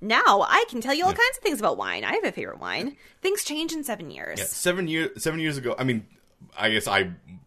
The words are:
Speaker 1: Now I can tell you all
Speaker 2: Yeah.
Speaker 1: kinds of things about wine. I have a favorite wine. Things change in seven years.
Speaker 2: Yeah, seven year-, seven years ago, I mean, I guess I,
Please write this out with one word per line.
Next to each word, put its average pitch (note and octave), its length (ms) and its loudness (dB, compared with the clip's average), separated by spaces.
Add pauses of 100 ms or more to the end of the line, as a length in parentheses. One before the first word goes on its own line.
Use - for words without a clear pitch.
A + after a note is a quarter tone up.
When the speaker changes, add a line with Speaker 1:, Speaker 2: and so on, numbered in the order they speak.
Speaker 1:
Now A3+ 420 6
I - 260 4
can A#3+ 120 -6
tell B3+ 140 0
you E4 100 0
all F#4+ 80 4
Speaker 2:
Yeah. - 60 -4
Speaker 1:
kinds B4+ 200 2
of - 40 -20
things D4+ 160 0
about E3 180 2
wine. F#2+ 280 -4
I - 100 0
have G#4 100 0
a G3+ 80 0
favorite G2 260 -8
wine. D#3+ 380 -6 (260)
Things G4 220 0
change D#4 280 -4
in D#4 120 -6
seven F#3 260 -8
years. D#2 300 -12
Speaker 2:
Yeah, G3 60 -4
seven F3+ 420 0
year-, D#3+ 280 0
seven D#3+ 240 -2
years D3+ 160 0
ago, B2+ 220 -2
I C3 60 0
mean, A#2 220 0 (520)
I A2 120 2
guess G#2+ 160 2
I, G2 260 2 (340)